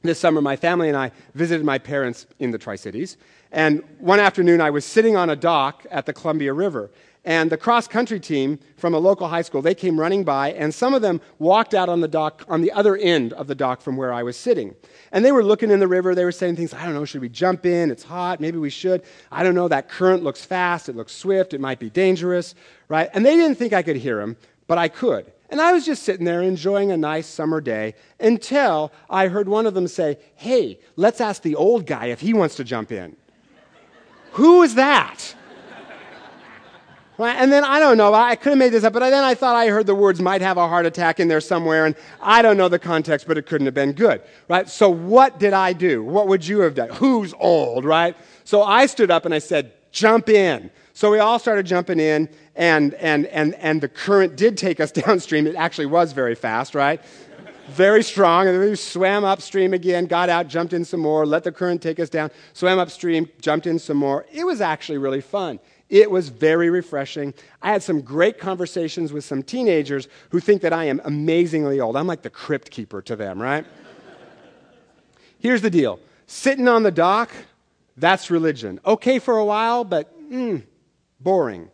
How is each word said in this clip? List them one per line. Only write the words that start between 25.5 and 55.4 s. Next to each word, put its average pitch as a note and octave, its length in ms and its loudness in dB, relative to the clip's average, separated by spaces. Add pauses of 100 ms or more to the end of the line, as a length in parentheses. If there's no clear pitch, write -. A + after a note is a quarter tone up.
And D4 120 -2
I E4+ 100 4
was E4+ 140 0
just D4+ 160 -6
sitting F#3 240 -4
there F3 160 -2
enjoying F#3+ 500 -2
a F3 40 -2
nice D#3 300 -4
summer D#3+ 340 -4
day A2 340 -6 (260)
until A3 720 0 (160)
I F#3+ 200 0
heard F#3+ 200 -4
one G#3+ 180 0
of G#3 80 -2
them F3+ 140 -2
say, D3 300 -4 (180)
"Hey, G#3+ 420 -2 (160)
let's G#3 260 0
ask G#3+ 220 -4
the D3+ 140 -2
old F#3 300 2
guy A#2+ 200 -6
if A#2+ 140 -6
he G3+ 120 -2
wants F#3 240 2
to C3+ 80 -8
jump A2+ 280 -8
in." F#2 240 -12 (1160)
Who E4+ 280 8
was C4 160 2
that? C4 580 0 (1800)
Right? A#3 180 -4
And C4 160 4
then, C#4+ 140 6
I C#4 160 2
don't C#4 160 8
know, G#3 160 6
I, A#3 180 4
I A3+ 60 2
could C#4 140 -2
have C#4+ 80 4
made B3+ 100 6
this A3+ 160 2
up, A3 80 4
but A#3+ 100 0
I, B3+ 80 2
then C#4 140 4
I C4 100 2
thought B3 220 2
I A#3 120 4
heard G#3 180 2
the G3 80 2
words G3 260 2
"might F#3 220 0
have F#3 160 0
a E3+ 100 2
heart E3+ 160 2
attack" E3 340 0
in E3+ 100 2
there D#3 120 2
somewhere, D#3+ 460 0
and D#3 100 0 (240)
I A3 220 6
don't G#3+ 160 6
know F#3 100 2
the F3 100 0
context, D#3 480 -2
but D#3+ 120 0
it C#3+ 80 -8
couldn't C#3+ 200 -2
have C3 80 -2
been C#3 180 0
good, D#3+ 280 0 (280)
right? F3+ 200 0
So G3+ 220 4
what F#3 500 4
did G3+ 140 2
I F#3+ 180 2
do? D#3 320 0
What F#3+ 240 0
would F#3 180 0
you G3+ 140 0
have D#3+ 140 2
done? A#2+ 160 -4
Who's A3+ 500 0
old, C3+ 460 0
right? E3 280 2 (300)
So G3+ 180 2
I G#3 220 4
stood A#3 260 0
up E3 140 2
and E3+ 100 -2
I D3+ 40 0
said, C#3+ 340 -4 (200)
"Jump A3 360 2
in." E3+ 420 2 (220)
So G#3 200 0
we G#3+ 80 4
all A3+ 180 2
started G#3 260 -2
jumping F3+ 360 -2
in, D#3 280 0 (280)
and, D#3 380 2
and, D3+ 320 -2
and, D3+ 280 -4
and D#3 260 -2
the C#3 80 -6
current F#3+ 460 0
did G3 220 0
take F#3 240 -4
us D3+ 120 -2
<laughs> - 140 -4
downstream. E3 400 0